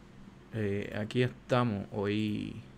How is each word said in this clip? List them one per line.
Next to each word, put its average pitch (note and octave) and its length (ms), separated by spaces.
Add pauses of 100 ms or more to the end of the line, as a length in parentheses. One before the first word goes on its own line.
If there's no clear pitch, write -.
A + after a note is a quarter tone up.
(540)
eh, G2+ 420
aquí A#2 280
estamos. B2 640
Hoy G#2 640 (240)